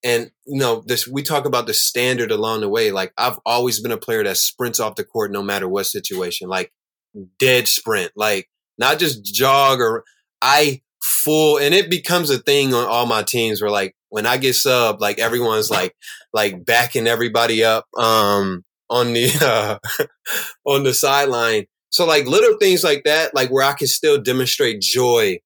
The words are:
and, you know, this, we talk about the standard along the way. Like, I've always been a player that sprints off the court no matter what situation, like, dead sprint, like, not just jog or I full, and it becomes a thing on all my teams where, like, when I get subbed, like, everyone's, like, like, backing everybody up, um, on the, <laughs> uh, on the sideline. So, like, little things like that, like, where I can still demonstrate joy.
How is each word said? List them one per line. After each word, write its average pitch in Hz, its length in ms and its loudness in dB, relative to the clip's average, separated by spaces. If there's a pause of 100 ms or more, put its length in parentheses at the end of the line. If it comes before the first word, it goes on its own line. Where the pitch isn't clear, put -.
and, 120 260 0 (160)
you 139 140 -6
know, 117 260 0
this, 123 220 -2
we 139 140 -6
talk 143 240 -2
about 123 200 -2
the 113 80 -6
standard 123 580 -2
along 110 300 -2
the 104 80 -2
way. 110 220 0
Like, 95 260 -6
I've 123 280 -2
always 120 340 0
been 117 120 -4
a 110 60 -4
player 110 260 -2
that 95 140 -2
sprints - 420 -4
off 107 160 -4
the 104 80 -6
court 104 280 -4
no 101 100 -4
matter 98 260 -4
what 98 180 -2
situation, 92 640 -6
like, 92 240 -6 (680)
dead 127 300 2
sprint, 98 480 -2
like, 104 320 -2 (300)
not 139 220 0
just 127 240 -2
jog 135 560 2
or 113 240 0 (380)
I 139 400 2 (200)
full, 151 560 2
and 143 160 2
it 185 160 2
becomes 170 400 0
a 131 80 0
thing 139 360 0
on 120 140 0
all 123 180 0
my 110 180 0
teams 110 380 -2
where, 104 80 -2
like, 98 260 -4 (140)
when 120 160 -4
I 123 120 0
get 131 160 0
subbed, 120 460 0
like, 101 200 -2
everyone's, 113 500 -2
like, 92 260 -2 (360)
like, 101 340 -2
backing 117 420 2
everybody 117 560 0
up, 113 220 0 (120)
um, 101 680 2 (260)
on 120 240 2
the, 120 240 2
<laughs> 107 420 0 (200)
uh, 139 60 0 (600)
on 139 180 2
the 127 100 2
sideline. 123 720 0 (240)
So, 175 160 2
like, 147 200 2
little 196 320 4
things 185 260 2
like 147 200 0
that, 156 300 2
like, 131 160 0
where 135 140 2
I 139 100 2
can 139 140 -4
still 143 340 2
demonstrate 123 600 0
joy. 117 640 2